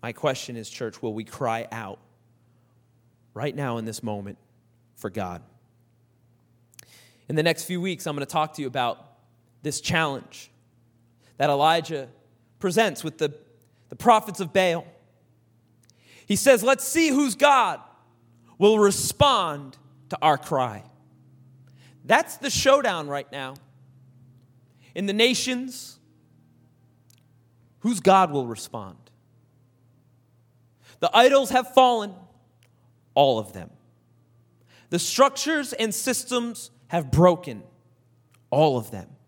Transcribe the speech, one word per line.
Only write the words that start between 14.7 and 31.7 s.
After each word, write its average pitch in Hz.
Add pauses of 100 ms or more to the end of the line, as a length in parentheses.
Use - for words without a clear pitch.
He 202
says, 240
"Let's 262
see 330
whose 269
God 247 (800)
will 214
respond 196 (340)
to -
our 147
cry." 123 (1200)
That's 285
the 277
showdown 233
right 143
now. 139 (1400)
In 196
the 196
nations, 247 (1800)
whose 214
God 190
will 139
respond? 107 (2000)
The -
idols 269
have 262